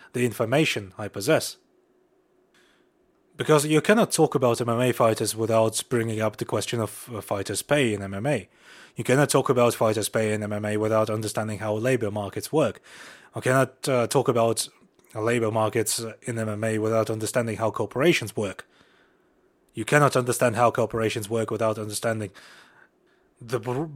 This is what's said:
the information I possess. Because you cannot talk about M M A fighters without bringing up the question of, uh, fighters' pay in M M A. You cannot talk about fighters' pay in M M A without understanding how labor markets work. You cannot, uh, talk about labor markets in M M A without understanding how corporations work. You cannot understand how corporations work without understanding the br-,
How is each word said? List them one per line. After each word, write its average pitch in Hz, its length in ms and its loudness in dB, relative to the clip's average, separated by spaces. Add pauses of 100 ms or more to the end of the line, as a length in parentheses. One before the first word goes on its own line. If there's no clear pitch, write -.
(140)
the 123 100 0
information 117 720 0
I 104 120 -8
possess. 127 500 0 (1800)
Because 147 300 4
you 151 160 4
cannot 214 280 4
talk - 240 2
about 123 260 2
M 117 100 0
M 117 100 0
A 123 120 2
fighters 110 440 2
without 113 540 2
bringing 113 320 -2
up 107 160 -2
the 120 80 -4
question 117 340 -2
of, - 320 -6
uh, 104 80 -8
fighters' 101 400 -4
pay 139 320 2
in 101 100 -4
M 98 120 -8
M 101 120 -6
A. 127 220 -2 (480)
You 117 80 -6
cannot 135 240 4
talk 139 220 2
about 120 240 4
fighters' 110 340 0
pay 110 240 0
in 107 100 -2
M 104 100 -6
M 104 120 -6
A 107 140 -2
without 110 320 2
understanding 107 480 -4
how 107 160 -4
labor 113 360 0
markets 101 400 -8
work. 139 300 0 (540)
You 113 80 -8
cannot, 131 460 0
uh, 123 180 2
talk 131 220 2
about 117 400 2 (460)
labor 113 360 0
markets 110 540 0 (180)
in 117 160 -6
M 110 100 -4
M 104 160 -4
A 110 140 0
without 110 320 2
understanding 110 460 -2
how 110 140 0
corporations 123 640 0
work. 101 300 -6 (1080)
You 113 100 -8
cannot 147 320 4
understand 123 400 2
how 120 140 4
corporations 110 600 -2
work 113 200 -2
without 110 280 -2
understanding 107 520 -4 (1120)
the 120 180 -6
br-, 123 380 -4